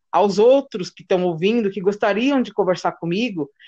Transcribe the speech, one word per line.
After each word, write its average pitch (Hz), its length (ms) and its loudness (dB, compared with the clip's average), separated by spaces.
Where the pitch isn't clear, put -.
aos 196 300 2
outros 247 500 2
que - 140 -20
tão 180 220 0
ouvindo, 196 440 0
que 196 120 -8
gostariam 214 600 0
de 214 120 -6
conversar 180 400 -2
comigo, 175 580 -4